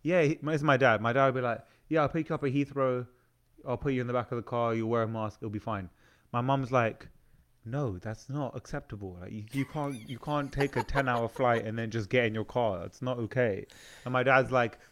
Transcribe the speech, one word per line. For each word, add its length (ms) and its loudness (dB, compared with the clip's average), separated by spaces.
"Yeah," 200 4
he, 200 2
it's 200 0
my 140 6
dad. 260 6
My 100 0
dad 140 4
would 80 2
be 80 -2
like, 180 -2
"Yeah, 140 2
I'll 60 2
pick 200 -2
you 60 -2
up 100 -4
at 80 0
Heathrow. 540 0
I'll 100 -2
put 160 -2
you 80 0
in 60 -2
the 80 -4
back 180 0
of 40 -2
the 60 -4
car. 320 0
You'll 140 0
wear 140 2
a 60 0
mask. 340 -6
It'll 80 -6
be 80 -4
fine." 320 -6
My 80 0
mum's 320 0
like, 360 0
"No, 320 -4
that's 320 -10
not 260 -6
acceptable. 640 -10
Like, 120 -14
you, 200 -10
you 140 -2
can't, 420 -6
you 100 -10
can't 320 -2
take 260 0
a 80 0
ten-hour 440 0
flight 380 2
and 120 -6
then 120 -4
just 180 -4
get 160 4
in 100 0
your 120 -2
car. 320 0
That's 240 -12
not 160 -4
okay." 480 0
And 80 -6
my 100 2
dad's 300 6
like, 260 2